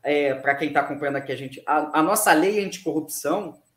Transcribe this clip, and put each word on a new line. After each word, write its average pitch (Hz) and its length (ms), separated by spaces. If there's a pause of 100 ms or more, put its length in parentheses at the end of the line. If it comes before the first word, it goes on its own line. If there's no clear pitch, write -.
é, 143 300
pra 139 220
quem 147 180
tá 147 80
acompanhando 139 360
aqui 135 140
a 127 40
gente, 135 300
a, 147 340
a 156 40
nossa 202 300
lei 196 300
anticorrupção, 160 960 (160)